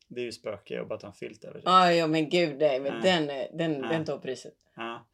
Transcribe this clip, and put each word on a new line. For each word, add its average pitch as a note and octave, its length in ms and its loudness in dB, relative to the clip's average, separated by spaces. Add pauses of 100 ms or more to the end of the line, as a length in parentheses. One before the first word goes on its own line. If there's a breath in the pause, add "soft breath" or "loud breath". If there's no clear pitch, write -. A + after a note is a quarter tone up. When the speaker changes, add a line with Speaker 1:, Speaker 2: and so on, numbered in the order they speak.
Speaker 1:
det B2 140 -8
är B2 40 -4
ju A#2 60 -6
spöke A#2 500 -8
och G#2+ 60 -8
bara A2 120 -8
ta - 80 -14
en G2+ 60 -16
filt A#2 300 -14
över - 100 -14
sig. - 120 -14
Speaker 2:
Ja, F3+ 280 6
ja, E3 140 2
men D#3 220 2
gud, D#3+ 300 2
nej, C#3+ 200 4
men C#3 140 -2
Speaker 1:
Ja. A2+ 100 -6
Speaker 2:
den E3 260 2
är, C3+ 240 -6
den, D#3+ 300 -2
Speaker 1:
Ja. - 60 -4
Speaker 2:
den D#3+ 160 0
tar D3 120 -4
priset. - 360 -10 (220)
Speaker 1:
Ja. A#2 380 -10